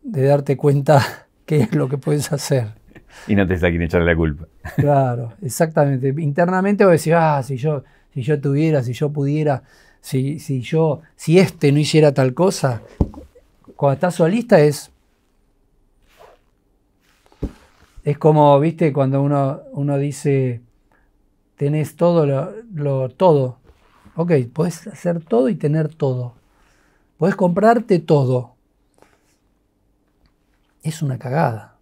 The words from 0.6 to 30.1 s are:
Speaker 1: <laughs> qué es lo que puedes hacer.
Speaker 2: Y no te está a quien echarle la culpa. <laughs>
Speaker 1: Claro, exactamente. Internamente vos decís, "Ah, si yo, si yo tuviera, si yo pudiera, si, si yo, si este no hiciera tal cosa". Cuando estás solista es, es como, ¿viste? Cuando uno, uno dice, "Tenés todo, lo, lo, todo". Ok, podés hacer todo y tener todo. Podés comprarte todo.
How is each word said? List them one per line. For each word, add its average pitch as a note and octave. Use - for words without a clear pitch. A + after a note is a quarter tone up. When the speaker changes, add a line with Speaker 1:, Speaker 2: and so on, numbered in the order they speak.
Speaker 1:
<laughs> -
qué D3+
es -
lo C#3+
que C#3+
puedes D3+
hacer. B2+
Speaker 2:
Y -
no G2+
te F2+
está F2
a -
quien E2+
echarle E2+
la E2+
culpa. D#2+
<laughs> -
Speaker 1:
Claro, B2+
exactamente. C#3
Internamente F#3
vos F#3
decís, D#3
"Ah, D#3
si C#3
yo, C#3+
si C3
yo D3
tuviera, C#3+
si A#2+
yo D3
pudiera, D3
si, C#3
si C3+
yo, D#3+
si E3
este D#3
no D3
hiciera D3+
tal C3
cosa". C#3+
Cuando C#3
estás F3
solista F#3
es, D3
es D3
como, D3
¿viste? D#3+
Cuando C#3
uno, C#3
uno C#3+
dice, C3+
"Tenés C#3+
todo, E3+
lo, C#3+
lo, C#3
todo". C#3+
Ok, E3+
podés E3+
hacer E3+
todo A#3+
y G#3
tener D#3
todo. B2+
Podés F#3+
comprarte G3+
todo. C3